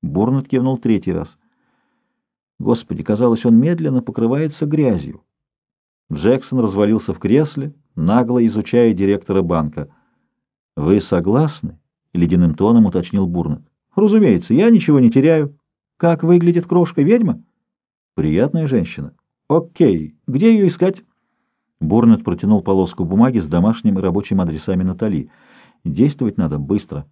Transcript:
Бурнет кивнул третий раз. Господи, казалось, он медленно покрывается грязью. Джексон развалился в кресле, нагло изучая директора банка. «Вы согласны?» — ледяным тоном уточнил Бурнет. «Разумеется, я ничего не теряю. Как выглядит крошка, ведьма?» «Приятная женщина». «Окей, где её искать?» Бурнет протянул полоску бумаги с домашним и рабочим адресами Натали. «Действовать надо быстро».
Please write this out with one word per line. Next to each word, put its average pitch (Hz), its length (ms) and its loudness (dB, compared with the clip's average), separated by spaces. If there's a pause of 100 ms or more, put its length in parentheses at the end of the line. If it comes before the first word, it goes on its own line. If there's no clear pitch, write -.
Бурнет 113 460 -2
кивнул 131 300 -2
третий 104 340 -2
раз. 85 260 -8 (1200)
Господи, 95 460 -4
казалось, 113 420 0
он 113 120 6
медленно 147 440 0
покрывается 139 640 -4
грязью. 120 580 -2 (880)
Джексон 123 480 0
развалился 104 540 0
в - 40 -18
кресле, 143 560 -2 (200)
нагло 117 500 0
изучая 113 480 2
директора 98 500 -2
банка. 78 520 -4 (840)
«Вы 85 240 2
согласны?» — 113 760 -2 (340)
ледяным 85 420 0
тоном 110 320 4
уточнил 92 400 -2
Бурнет. 85 360 -6 (320)
«Разумеется, 196 600 2
я 202 160 4
ничего 156 300 4
не 120 100 4
теряю. 147 480 0 (380)
Как 170 280 0
выглядит 170 420 2
крошка, 170 360 0
ведьма?» 208 400 0 (720)
«Приятная 120 520 -2
женщина». 92 480 -4 (340)
«Окей, 139 680 0 (100)
где 165 260 2
её 208 140 4
искать?» 180 380 -2 (760)
Бурнет 110 440 4
протянул 92 380 0
полоску 95 420 -2
бумаги 113 340 2
с 80 100 -4
домашним 95 500 0
и 95 40 -4
рабочим 95 380 -2
адресами 90 420 -4
Натали. 92 480 -4 (540)
«Действовать 123 540 -2
надо 76 200 -2
быстро». 73 540 -6